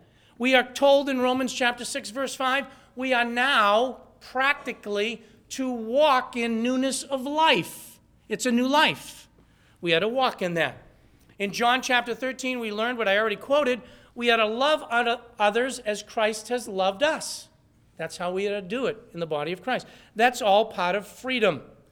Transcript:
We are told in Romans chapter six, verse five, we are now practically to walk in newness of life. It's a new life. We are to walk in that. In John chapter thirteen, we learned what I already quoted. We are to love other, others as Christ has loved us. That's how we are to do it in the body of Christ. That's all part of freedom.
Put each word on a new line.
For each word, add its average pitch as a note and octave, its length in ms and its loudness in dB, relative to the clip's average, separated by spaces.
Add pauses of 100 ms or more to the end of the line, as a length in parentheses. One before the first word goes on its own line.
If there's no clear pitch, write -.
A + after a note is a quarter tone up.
(380)
We B3+ 180 4
are B3 80 6
told C#4 460 4
in C4 100 -2
Romans B3+ 320 0
chapter A#3+ 320 -2
six, A3+ 260 -8
verse B3+ 240 -6
five, C4 340 -2 (280)
we B3+ 180 -2
are A#3+ 120 2
now A#3+ 760 2 (220)
practically A#3 1040 -2 (260)
to C4 200 -4
walk B3+ 680 2
in A#3 260 -2
newness C4 400 -2
of C4+ 200 -6
life. C#4+ 760 0 (300)
It's G#3+ 160 -4
a B3+ 60 2
new B3 160 2
life. C4+ 600 0 (540)
We E3+ 120 0
are E3 60 4
to G3+ 80 2
walk B3 340 0
in F3+ 120 -2
that. D3 240 0 (600)
In G3+ 140 -4
John A#3+ 300 2
chapter A#3+ 340 -2
thirteen, B3+ 460 -6
we A3 100 -6
learned A3+ 260 -4
what G#3+ 120 0
I G3 80 4
already G#3+ 180 0
quoted. C4 460 0 (320)
We A#3+ 160 0
are A3+ 80 6
to A3 80 2
love C#4 440 0
other, A#3 320 0 (180)
others A#3 400 0
as G#3 240 -6
Christ A3 460 -2
has A#3+ 180 -4
loved F#3+ 340 -2
us. C#4+ 460 -2 (480)
That's D#3+ 220 -10
how F3+ 140 -4
we G3 140 -2
are G3+ 140 -2
to F#3+ 80 -10
do A#3 200 -4
it D3+ 100 -4 (160)
in E3+ 80 -10
the E3+ 40 -4
body D#3 280 -4
of F3+ 100 -10
Christ. A#3+ 240 -4 (300)
That's B3 240 2
all G#3 240 6
part F3+ 300 -2
of G3+ 120 -6
freedom. G#3+ 540 0 (300)